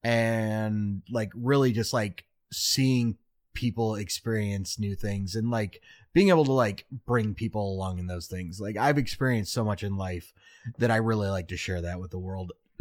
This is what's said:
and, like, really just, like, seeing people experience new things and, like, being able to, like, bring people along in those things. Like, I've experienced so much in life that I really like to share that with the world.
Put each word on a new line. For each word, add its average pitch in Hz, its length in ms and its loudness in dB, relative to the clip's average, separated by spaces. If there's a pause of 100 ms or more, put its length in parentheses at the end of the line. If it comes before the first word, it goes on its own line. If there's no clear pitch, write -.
and, 110 1040 0
like, 110 260 -4
really 127 380 4
just, 110 180 0
like, 104 320 -2 (260)
seeing 123 680 2 (360)
people 113 420 -2
experience 101 840 -4
new 101 160 -2
things 101 400 -4
and, 113 160 0
like, 107 300 -2 (320)
being 190 160 8
able 160 160 8
to, 131 80 4
like, 110 320 2 (200)
bring 110 280 2
people 104 400 -4
along 92 260 -4
in 90 80 -4
those 90 200 -6
things. 90 340 -8
Like, 104 160 -6
I've 139 200 4
experienced 123 540 0
so 113 140 0
much 104 180 0
in 101 140 -2
life 92 340 -6 (460)
that 120 140 4
I 113 60 4
really 110 300 2
like 92 220 -2
to 90 80 -6
share 87 240 -4
that 87 180 -6
with 90 120 -10
the 92 80 -8
world. 92 340 -8 (280)